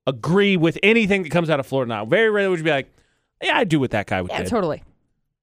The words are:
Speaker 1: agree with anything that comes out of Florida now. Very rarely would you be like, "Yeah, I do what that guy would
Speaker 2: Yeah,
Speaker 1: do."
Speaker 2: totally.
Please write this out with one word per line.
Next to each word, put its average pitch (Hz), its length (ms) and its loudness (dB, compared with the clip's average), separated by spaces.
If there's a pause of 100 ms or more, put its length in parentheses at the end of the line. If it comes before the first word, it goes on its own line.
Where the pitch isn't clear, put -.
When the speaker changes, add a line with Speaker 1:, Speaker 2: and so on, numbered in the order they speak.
Speaker 1:
agree 175 500 2
with 160 260 2
anything 202 420 2
that 147 60 -10
comes 160 200 0
out 143 100 2
of 127 60 -8
Florida 135 240 -2
now. 107 140 -4
Very 214 260 2
rarely 202 200 0
would 175 80 0
you 156 60 -8
be 160 60 0
like, 135 200 -2 (520)
"Yeah, 339 160 0
I 226 60 2
do 156 160 0
what 120 120 -2
that 104 140 -2
guy 95 160 -2
would 90 100 -8
Speaker 2:
Yeah, - 100 -6
Speaker 1:
do." 185 80 -6
Speaker 2:
totally. 190 320 -2 (600)